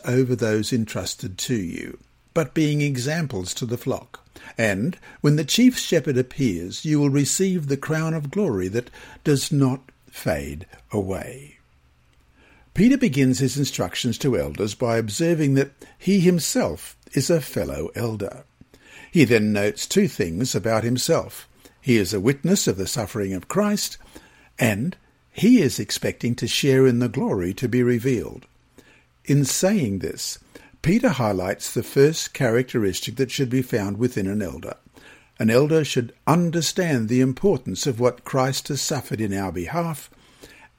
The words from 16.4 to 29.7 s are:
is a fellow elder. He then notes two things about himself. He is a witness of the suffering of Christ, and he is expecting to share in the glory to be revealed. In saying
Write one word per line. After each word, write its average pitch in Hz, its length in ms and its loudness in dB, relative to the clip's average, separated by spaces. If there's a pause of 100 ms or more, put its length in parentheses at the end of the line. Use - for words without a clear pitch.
is 139 160 0
a 165 120 4
fellow 78 540 -6
elder. 110 480 -6 (680)
He 151 140 6
then 107 260 4
notes 104 340 0
two 196 220 2
things 95 480 -4
about 110 280 0
himself. 123 640 -2 (340)
He 120 160 4
is 98 160 0
a 104 60 0
witness 143 480 0
of 95 100 0
the 95 100 -6
suffering 101 460 -4
of 92 140 -8
Christ, 208 500 -2 (600)
and 117 380 0 (360)
he 226 300 6
is 131 180 0
expecting 117 560 -4
to 120 120 -4
share 131 400 4
in 120 120 4
the 123 100 0
glory 107 460 -2
to 127 120 -4
be 123 160 2
revealed. 120 600 -2 (800)
In 143 200 2
saying 147 540 0